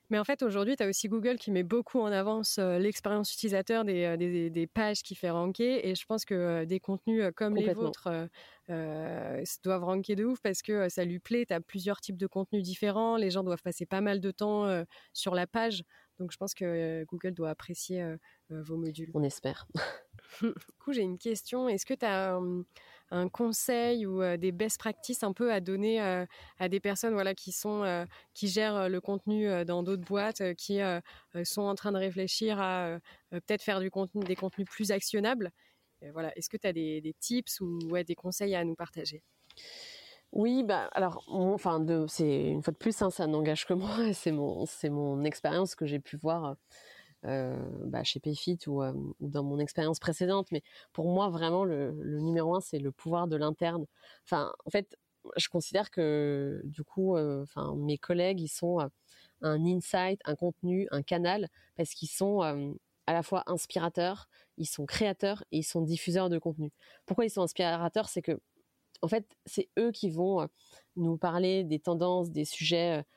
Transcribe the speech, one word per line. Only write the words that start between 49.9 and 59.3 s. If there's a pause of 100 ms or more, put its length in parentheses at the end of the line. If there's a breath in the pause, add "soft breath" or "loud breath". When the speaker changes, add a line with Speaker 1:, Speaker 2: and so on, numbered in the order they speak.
Speaker 2:
précédente.
Mais (300 loud breath)
pour
moi,
vraiment,
le, (100)
le
numéro
un,
c'est
le
pouvoir
de
l'interne. (380 loud breath)
Enfin, (120)
en
fait, (380)
je
considère
que,
du
coup,
euh,
enfin,
mes
collègues,
ils
sont,
euh, (540 soft breath)